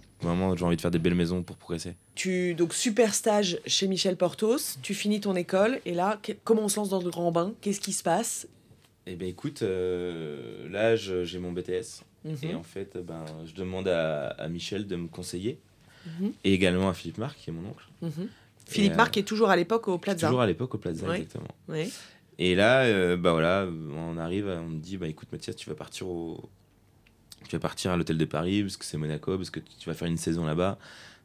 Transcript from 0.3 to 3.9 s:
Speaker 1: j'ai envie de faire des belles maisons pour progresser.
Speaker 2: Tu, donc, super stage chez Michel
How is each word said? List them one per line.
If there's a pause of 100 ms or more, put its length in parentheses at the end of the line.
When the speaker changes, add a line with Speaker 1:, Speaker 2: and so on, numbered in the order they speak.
Speaker 1:
j'ai
envie
de
faire
des
belles
maisons
pour
progresser. (200)
Speaker 2:
Tu,
donc,
super
stage
chez
Michel